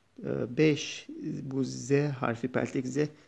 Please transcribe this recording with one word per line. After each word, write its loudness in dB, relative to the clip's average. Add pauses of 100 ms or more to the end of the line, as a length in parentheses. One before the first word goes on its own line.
(240)
e, -2
beş, 2 (360)
bu -2
Z -2
harfi, 2
peltek 0
Z. -2 (300)